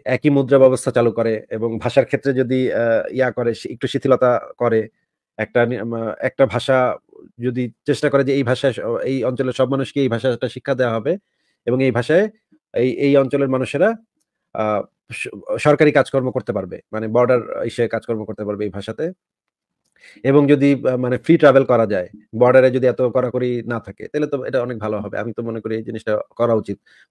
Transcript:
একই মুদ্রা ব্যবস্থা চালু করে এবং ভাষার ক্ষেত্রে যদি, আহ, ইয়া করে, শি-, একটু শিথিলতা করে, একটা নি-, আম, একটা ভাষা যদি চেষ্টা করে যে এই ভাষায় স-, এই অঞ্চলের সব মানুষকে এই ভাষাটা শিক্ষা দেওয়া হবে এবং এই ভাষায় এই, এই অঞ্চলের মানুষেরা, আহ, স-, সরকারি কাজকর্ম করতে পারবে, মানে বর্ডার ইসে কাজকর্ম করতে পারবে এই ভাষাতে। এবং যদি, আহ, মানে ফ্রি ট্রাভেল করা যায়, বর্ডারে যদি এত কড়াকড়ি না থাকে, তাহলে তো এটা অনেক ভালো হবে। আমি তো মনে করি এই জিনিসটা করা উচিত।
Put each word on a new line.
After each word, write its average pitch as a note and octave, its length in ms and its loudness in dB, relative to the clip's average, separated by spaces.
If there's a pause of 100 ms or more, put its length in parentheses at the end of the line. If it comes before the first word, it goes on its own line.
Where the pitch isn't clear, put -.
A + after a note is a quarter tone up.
একই C3 240 0
মুদ্রা C#3 300 4
ব্যবস্থা C3 320 4
চালু A#2 200 2
করে A2 380 -2
এবং A2+ 300 -6
ভাষার B2 260 2
ক্ষেত্রে C3+ 280 -2
যদি, B2+ 400 0
আহ, A2+ 400 0
ইয়া B2+ 180 0
করে, A#2 220 -2
শি-, - 180 -10
একটু B2+ 160 -6
শিথিলতা B2+ 520 2 (180)
করে, A2+ 320 0 (480)
একটা A2+ 280 0
নি-, A#2 160 -2
আম, A#2 120 -8 (260)
একটা C3 260 0
ভাষা B2 520 0 (440)
যদি B2 300 -4 (140)
চেষ্টা D3 240 0
করে C#3 140 4
যে C3+ 100 -4
এই C#3 100 0
ভাষায় B2+ 300 0
স-, - 60 -12 (240)
এই C3 200 -2
অঞ্চলের B2+ 300 -2
সব B2+ 160 0
মানুষকে C3+ 320 -2
এই C3+ 60 2
ভাষাটা A#2+ 420 -2
শিক্ষা C3+ 260 -6
দেওয়া B2 180 0
হবে B2 240 -2 (480)
এবং B2+ 180 0
এই C3 80 2
ভাষায় D#3 380 2 (440)
এই, B2 160 0
এই C#3 280 2
অঞ্চলের C#3 320 2
মানুষেরা, C#3 440 0 (600)
আহ, G#2+ 280 -2 (300)
স-, - 160 -10 (320)
সরকারি D3+ 320 4
কাজকর্ম C3 400 0
করতে A2+ 220 -6
পারবে, F#2+ 260 -8 (120)
মানে A2 160 -6
বর্ডার A#2+ 580 0
ইসে A#2 220 -2
কাজকর্ম A2 380 -6
করতে G#2+ 200 -10
পারবে G#2 200 -4
এই G#2 40 -6
ভাষাতে। A2 420 -8 (1120)
এবং C#3 240 4
যদি, C#3 400 2
আহ, B2+ 100 0
মানে B2 200 -2
ফ্রি E3 200 4
ট্রাভেল C3+ 260 8
করা A#2 220 2
যায়, F#2+ 240 -2 (260)
বর্ডারে B2 360 6
যদি B2+ 160 2
এত A#2+ 140 0
কড়াকড়ি B2 640 -2
না A#2 140 -6
থাকে, - 280 -14
তাহলে D3+ 200 -2
তো C#3 160 -6
এটা B2+ 180 -2
অনেক A#2+ 180 -6
ভালো G#2+ 200 -4
হবে। G#2 180 -8
আমি G#2+ 160 -6
তো B2 100 -8
মনে A2+ 180 -8
করি A2 140 -4
এই A2+ 80 -6
জিনিসটা A2 360 -4 (160)
করা A#2 180 2
উচিত। G2+ 260 -2 (320)